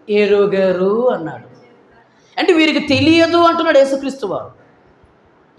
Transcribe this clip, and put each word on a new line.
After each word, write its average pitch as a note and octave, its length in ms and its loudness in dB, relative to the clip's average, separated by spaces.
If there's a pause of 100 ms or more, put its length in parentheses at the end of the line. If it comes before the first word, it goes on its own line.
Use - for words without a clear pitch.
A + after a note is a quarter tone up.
(100)
ఎరుగరు" G3+ 1000 0
అన్నాడు. D#3 380 -8 (880)
అంటే E4+ 140 2
వీరికి D#4 280 0
తెలియదు D#4+ 560 2
అంటున్నాడు E4 420 2
యేసుక్రీస్తు C4+ 480 -2
వారు. B2+ 240 -8 (1080)